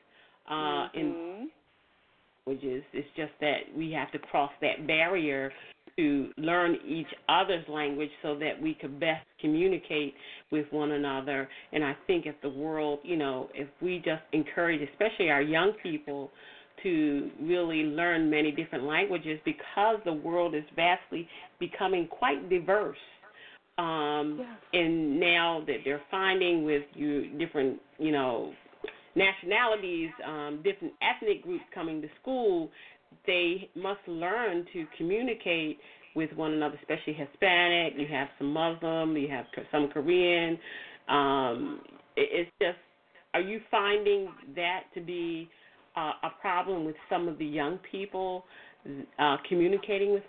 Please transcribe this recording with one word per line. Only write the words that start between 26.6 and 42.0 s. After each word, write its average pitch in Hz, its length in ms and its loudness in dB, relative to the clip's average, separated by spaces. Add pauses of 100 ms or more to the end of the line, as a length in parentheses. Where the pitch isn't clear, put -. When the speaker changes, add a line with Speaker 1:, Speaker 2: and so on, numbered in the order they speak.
Speaker 1:
with 147 180 2 (100)
you 147 440 -2
different, 147 420 0 (200)
you 156 120 2
know, 127 420 0 (600)
nationalities, 190 960 2 (140)
um, 147 380 -6
different 190 380 -2
ethnic 220 420 0
groups 175 300 -6
coming 160 280 -6
to 151 80 -10 (120)
school, 240 500 0 (560)
they 180 480 0
must 190 320 -6
learn 175 640 -2
to 165 140 -6 (100)
communicate 175 840 -2 (360)
with 156 180 -2
one 156 200 -2
another, 151 280 0
especially - 320 -4
Hispanic. 175 840 4
You 143 100 -2
have 139 300 -2
some 143 160 0
Muslim, 160 640 0
you 143 200 0
have 117 160 -6
K-, 113 180 -10
some 147 180 2
Korean. 170 680 2 (500)
Um, 135 760 2 (340)